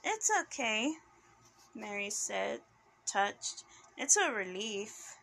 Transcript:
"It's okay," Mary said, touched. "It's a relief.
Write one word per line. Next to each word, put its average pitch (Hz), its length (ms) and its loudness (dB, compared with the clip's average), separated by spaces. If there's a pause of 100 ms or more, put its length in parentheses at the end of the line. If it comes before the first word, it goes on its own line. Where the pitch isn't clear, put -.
"It's 427 260 2
okay," 285 680 2 (720)
Mary 208 380 -6
said, 196 500 -2 (460)
touched. - 560 -2 (340)
"It's 277 180 6
a 370 160 4
relief. 202 920 -4